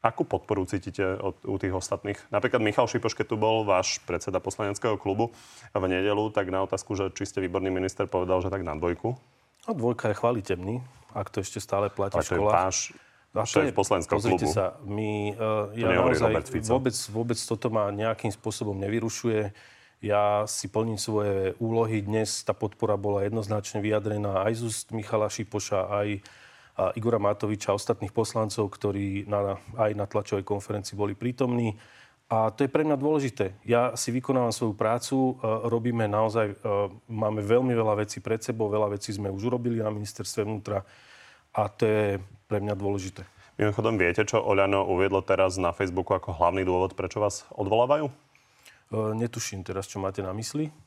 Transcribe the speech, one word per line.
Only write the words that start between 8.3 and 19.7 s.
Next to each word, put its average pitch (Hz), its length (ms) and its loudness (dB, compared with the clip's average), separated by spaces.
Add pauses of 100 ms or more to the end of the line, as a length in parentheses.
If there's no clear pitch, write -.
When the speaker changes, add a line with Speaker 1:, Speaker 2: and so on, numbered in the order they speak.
Speaker 1:
že 92 80 -2
tak 95 160 -4
na 80 80 -6
dvojku. 87 400 -2 (560)
Speaker 2:
No, - 80 -6
dvojka 117 320 0
je 101 80 0
chvalitebný, 107 640 -2 (320)
ak 90 160 -6
to 98 160 -6
ešte - 160 -8
stále 101 320 -2
platí 98 240 -2
Speaker 1:
Ale 82 80 2
Speaker 2:
v - 0 -
Speaker 1:
to - 80 -2
je 90 80 2
Speaker 2:
školách. 104 160 4
Speaker 1:
váš 92 220 2 (580)
Speaker 2:
A 107 80 0
to - 160 4
Speaker 1:
šéf 139 80 4
Speaker 2:
je, 101 80 0
Speaker 1:
poslaneckého 98 400 2
Speaker 2:
pozrite 98 320 2
Speaker 1:
klubu. 90 80 2
Speaker 2:
sa, 98 80 2 (240)
my, 107 240 -2 (160)
e, 101 80 -6
Speaker 1:
To 107 400 -2
Speaker 2:
ja - 160 0
Speaker 1:
nehovorí 90 240 4
Speaker 2:
naozaj 110 160 4
Speaker 1:
Robert - 160 0
Fico. 110 240 -4
Speaker 2:
vôbec, 131 240 2 (160)
vôbec 117 300 -2
toto 113 260 -4
ma 110 240 0
nejakým 107 400 -2
spôsobom 107 480 -6
nevyrušuje. 107 720 -2 (480)